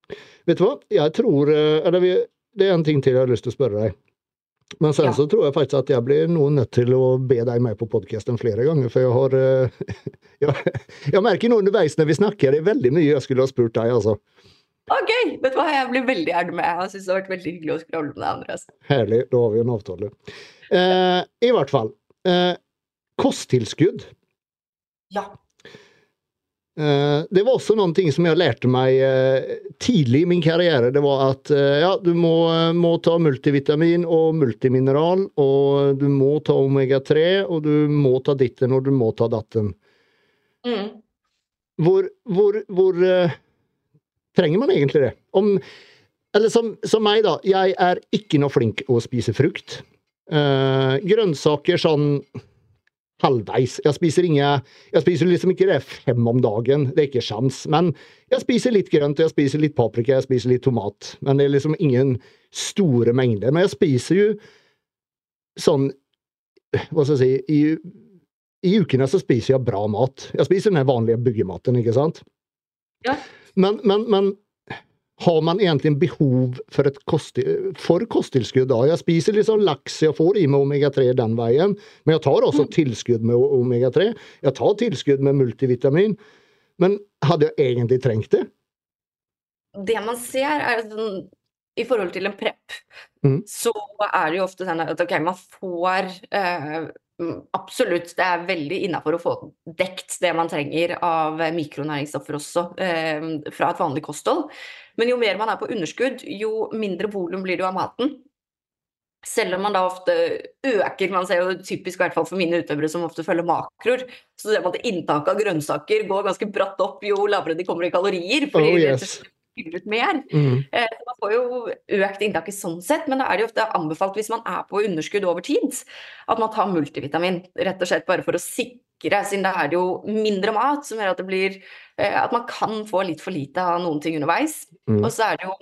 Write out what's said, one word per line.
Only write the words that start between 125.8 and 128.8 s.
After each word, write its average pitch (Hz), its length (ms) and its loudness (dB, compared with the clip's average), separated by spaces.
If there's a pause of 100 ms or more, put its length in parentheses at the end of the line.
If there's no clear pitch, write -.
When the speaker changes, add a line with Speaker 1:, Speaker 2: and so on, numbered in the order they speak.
Speaker 2:
at - 100 0
man 220 120 -2
tar 214 180 -2
multivitamin, 170 720 -4 (140)
rett 185 240 -4
og 180 80 -2
slett - 180 -2
bare - 180 -2
for - 80 -2
å 175 80 -4
sikre, - 400 -10 (440)